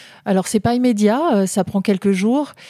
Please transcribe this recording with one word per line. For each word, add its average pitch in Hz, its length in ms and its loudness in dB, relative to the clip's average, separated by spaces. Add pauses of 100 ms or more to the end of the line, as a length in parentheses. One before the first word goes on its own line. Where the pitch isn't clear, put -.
(240)
Alors, 190 220 0
c'est 220 140 -2
pas 233 160 0
immédiat, 247 580 2
euh, 196 120 2
ça 180 180 -2
prend 196 160 -4
quelques 196 320 0
jours. 233 400 0 (180)